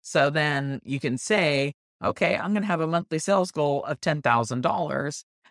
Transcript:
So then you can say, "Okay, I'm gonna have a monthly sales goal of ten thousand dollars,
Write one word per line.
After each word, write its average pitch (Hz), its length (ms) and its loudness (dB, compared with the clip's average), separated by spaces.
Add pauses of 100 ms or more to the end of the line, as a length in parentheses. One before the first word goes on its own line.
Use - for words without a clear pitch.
So 156 280 2
then 143 540 -2
you 135 160 -4
can 131 180 -2
say, 143 540 2 (300)
"Okay, - 340 0
I'm 202 180 -2
gonna 208 120 0
have 170 140 0
a 160 60 0
monthly 165 320 -2
sales 185 320 0
goal 147 340 0
of 147 160 -6
ten 151 220 -2
thousand 120 400 2
dollars, 147 640 -2 (260)